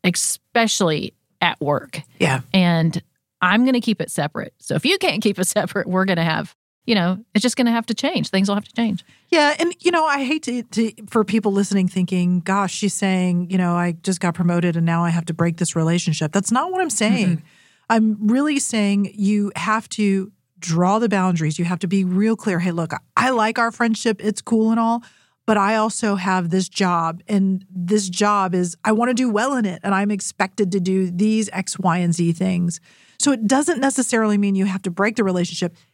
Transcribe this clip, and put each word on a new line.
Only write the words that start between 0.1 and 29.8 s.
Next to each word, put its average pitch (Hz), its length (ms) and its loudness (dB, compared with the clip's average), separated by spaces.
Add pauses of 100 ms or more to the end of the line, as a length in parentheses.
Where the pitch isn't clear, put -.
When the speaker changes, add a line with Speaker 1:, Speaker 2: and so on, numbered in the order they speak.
Speaker 1:
at - 200 0
work. 147 400 -2 (180)
Speaker 2:
Yeah. 135 220 0 (120)
Speaker 1:
And 170 480 2 (400)
I'm 202 240 4
gonna 254 160 2
keep 214 200 -2
it - 100 -6
separate. - 480 -6
So - 160 -6
if 156 100 -2
you 370 120 2
can't 285 240 -2
keep 202 180 0
it 185 60 0
separate, - 420 -2
we're 185 180 0
gonna 170 200 0
have, 160 300 -2 (300)
you 233 100 2
know, 185 280 0 (100)
it's 208 80 2
just 247 140 0
gonna 240 160 2
have 233 160 -2
to 233 60 -4
change. 285 360 -2
Things 196 200 2
will 202 60 0
have 208 100 -4
to - 80 -20
change. 220 320 -2 (240)
Speaker 2:
Yeah. 302 300 4
And, 339 200 0
you 349 120 0
know, 320 140 2
I 285 200 0
hate 311 180 -2
to, 240 200 -4
to, 220 280 -2 (160)
for 220 160 2
people 208 280 0
listening 196 360 2
thinking, 180 540 0
"Gosh, 190 320 0
she's 202 200 -2
saying, 180 560 0
you 185 80 0
know, 175 180 2
I 175 180 0 (100)
just 185 160 -2
got 175 140 -2
promoted 175 420 0
and 165 100 0
now 170 200 2
I 170 40 0
have 165 160 -2
to 165 80 -6
break 170 240 0
this - 180 -4
relationship." 160 580 0
That's 196 180 0
not 294 200 0
what 370 100 -2
I'm 339 80 -2
saying. 220 380 0 (100)
Speaker 1:
Mm-hmm. - 80 -16 (460)
Speaker 2:
I'm 220 360 2
really 277 320 2
saying 202 560 0
you 208 400 0
have 214 340 -2
to 196 420 0 (280)
draw 180 400 2
the 233 100 0
boundaries. 180 480 0
You - 80 -2
have 175 140 -4
to 196 80 -4
be 190 160 2
real 202 320 2
clear. 185 240 -2
"Hey, 180 120 0
look, 165 220 -4
I, - 40 -6 (180)
I 254 140 4
like 226 280 0
our 233 140 0
friendship. 226 520 -2
It's 208 180 -4
cool 220 300 2
and 226 80 0
all, 226 220 0 (440)
but 214 120 2
I 202 180 2
also 214 400 0
have 185 340 0
this 185 180 0
job, 170 640 -2
and 190 440 0
this 190 360 -2
job 196 440 0
is, 180 300 0
I 220 80 2
wanna 233 220 2
do 247 160 0
well 233 260 0
in 240 100 0
it, 196 180 -4